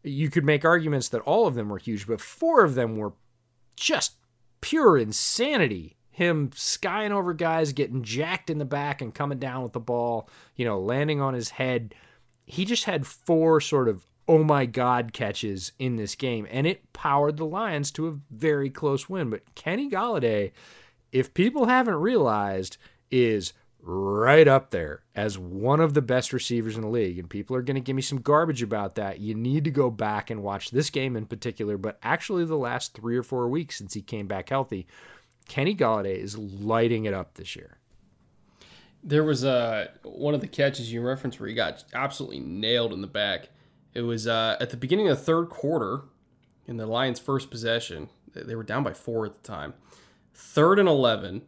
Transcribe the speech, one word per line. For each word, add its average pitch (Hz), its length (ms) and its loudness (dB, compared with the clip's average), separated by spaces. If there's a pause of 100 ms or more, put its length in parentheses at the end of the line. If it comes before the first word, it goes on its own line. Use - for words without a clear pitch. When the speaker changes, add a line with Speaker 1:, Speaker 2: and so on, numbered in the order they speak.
Speaker 1:
You 143 260 -2
could 151 140 2
make 147 200 4
arguments 156 440 2
that 117 140 -4
all 196 260 4
of 127 80 -2
them 107 120 -4
were 101 100 -6
huge, 101 280 -6
but 110 140 -4
four 330 420 4
of 139 140 4
them 113 200 0
were 107 180 -4 (600)
just - 380 0 (480)
pure 254 360 6
insanity. 120 1000 0 (160)
Him 160 420 0
skying 208 560 -4
over 180 240 0
guys, 160 380 0
getting 127 320 -2
jacked 156 460 -4
in 151 80 -2
the 147 60 -2
back 143 380 -4
and 113 100 -10
coming 143 280 -4
down 127 240 -6
with 113 80 -10
the 120 80 -6
ball, 120 480 -2 (260)
you 123 100 -4
know, 104 140 0
landing 143 420 0
on 135 140 -2
his 117 160 -6
head. 123 420 -2 (540)
He 165 180 -4
just 226 200 -2
had 165 200 -2
four 160 560 4
sort 131 280 2
of, 95 180 -4 (220)
oh 156 160 8
my 143 220 4
God, 123 460 0
catches 101 680 -4
in 123 160 -2
this 104 180 -6
game, 117 340 -4
and 131 160 -2
it - 280 -2
powered 147 440 2
the 160 80 -4
Lions 160 460 -4
to 156 160 -4
a 156 120 -6 (120)
very 139 400 0
close 139 380 -2
win. 180 220 -4
But - 260 -10
Kenny 254 340 -4
Golladay, 139 600 0 (580)
if 131 240 0
people 247 320 2
haven't 247 300 4
realized, 110 800 0 (340)
is 113 420 2 (280)
right 101 680 6
up 135 240 6
there 80 320 -4 (140)
as 101 200 -2
one 98 440 0
of 156 140 4
the 151 80 6
best 123 300 0
receivers 117 440 -2
in 113 60 -6
the 107 60 -4
league, 101 300 0
and 85 100 -12
people 104 280 -6
are 127 60 -2
gonna 135 180 -2
give 131 160 -4
me 135 60 0
some 135 200 -4
garbage 147 400 2
about 104 320 -4
that. 98 240 -6
You 107 160 -6
need 131 300 0
to 151 80 0
go 131 180 2
back 107 400 -4
and 107 140 -8
watch 98 260 -6
this 135 180 0
game 131 280 -4
in 107 100 -6
particular, 104 500 -6
but 101 240 -6
actually 170 440 0
the 160 120 -2
last 123 380 -4
three 117 220 -2
or 123 80 0
four 123 240 -2
weeks 147 300 -4
since 98 160 -12
he 104 80 -8
came 101 260 -8
back 95 220 -6
healthy, 127 360 -4 (600)
Kenny 170 260 -2
Golladay 107 420 0
is 104 220 -10
lighting 110 680 0
it 101 60 -2
up 92 220 -6
this - 220 -14
year. - 220 -20 (1200)
Speaker 2:
There 156 220 4
was, 135 200 2
uh, 117 440 2 (160)
one 147 300 -2
of 135 60 0
the - 60 -8
catches 131 460 -2
you 117 100 -4
referenced 127 380 -6
where 110 80 -8
he 113 60 -8
got 107 380 -4
absolutely 131 460 -8
nailed 110 540 -2
in 92 80 -10
the 101 80 -10
back. 101 400 -4 (460)
It 120 80 -4
was, 117 260 -4
uh, 113 320 0
at 123 100 -4
the 123 60 -10
beginning 170 320 0
of 135 100 2
the - 60 -12
third 165 240 2
quarter 139 540 -4 (640)
in 120 100 -10
the 110 100 -6
Lions' 120 320 0
first 135 320 -4
possession. 113 580 -4 (240)
They, - 100 -14
they 113 120 -10
were 113 80 -8
down 113 220 -4
by 110 80 -4
four 113 340 -6
at 104 160 -12
the - 40 -20
time. 76 280 -10 (580)
Third 175 460 4
and 190 100 6
eleven. 120 600 2